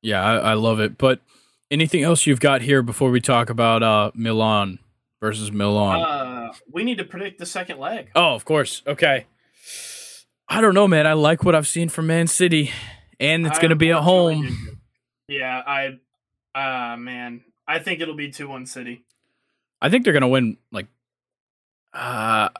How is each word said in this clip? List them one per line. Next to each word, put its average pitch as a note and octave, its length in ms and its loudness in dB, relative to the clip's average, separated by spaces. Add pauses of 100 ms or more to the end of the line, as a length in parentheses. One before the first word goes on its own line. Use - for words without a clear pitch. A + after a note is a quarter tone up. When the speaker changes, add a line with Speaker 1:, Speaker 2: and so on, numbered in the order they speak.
Speaker 1:
Yeah, G2+ 220 -2
I, A2 120 2
I A2 180 0
love A2 260 0
it. G#2+ 160 -2
But C3 240 2 (500)
anything D#3 320 0
else E3 240 2
you've C3+ 140 2
got C3+ 220 2
here C3+ 200 2
before A#2+ 280 -2
we B2 100 2
talk A#2+ 300 0
about, A2+ 320 2
uh, G#2+ 320 2
Milan A2 640 0 (420)
versus G#2+ 320 -6
Milan? G2+ 480 0
Speaker 2:
Uh, B2+ 520 -6 (200)
we F3 100 -6
need A#3+ 140 -4
to F#3 80 -10
predict F#3 340 -14
the E3+ 60 -14
second F3+ 360 -12
leg. F3 360 -10
Speaker 1:
Oh, D#3+ 180 2
of A2 120 -10
course. D3+ 400 -2
Okay. C#3 400 0 (1200)
I A3 140 0
don't G#3 120 6
know, G3+ 140 6
man. D#3 180 6
I D#3 60 4
like D#3 320 4
what F3 100 6
I've D3+ 140 2
seen E3+ 220 -2
from D#3+ 160 -4
Man E3 220 0
City, E3 440 2 (480)
and D#3+ 260 0
it's D#3 120 0
Speaker 2:
I E3+ 40 2
Speaker 1:
gonna E3 140 4
be D#3+ 140 4
at E3 80 4
Speaker 2:
unfortunately D#3+ 480 4
Speaker 1:
home. A#2+ 320 -8 (500)
Speaker 2:
do. C#3+ 60 -10
Yeah, B2+ 320 -6
I, C3+ 1300 -8
uh, - 20 -12
man, B2 480 -14 (240)
I D#3+ 100 -2
think E3 220 -8
it'll D#3+ 160 -8
be C#3+ 140 -10
two C#3+ 180 -14
one B2+ 160 -14
City. B2 400 -16 (760)
Speaker 1:
I C#3+ 80 2
think B3 140 4
they're F#3 100 4
gonna C3 140 4
win, B2+ 280 2 (160)
like, G2+ 140 -8 (1080)
uh, A2 560 -2 (120)